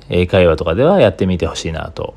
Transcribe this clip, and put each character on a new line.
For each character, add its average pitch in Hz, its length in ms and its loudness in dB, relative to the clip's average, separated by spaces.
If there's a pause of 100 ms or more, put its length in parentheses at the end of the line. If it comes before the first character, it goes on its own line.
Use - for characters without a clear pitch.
英 90 160 0
会 90 220 4
話 80 100 2
と 80 80 -6
か 82 100 -2
で 113 80 0
は 185 160 2
や 117 100 6
っ - 60 -8
て 95 120 -2
み 90 100 -2
て 85 80 -4
ほ - 100 -8
し - 140 -8
い - 20 -8
な 76 200 -10
と - 260 -12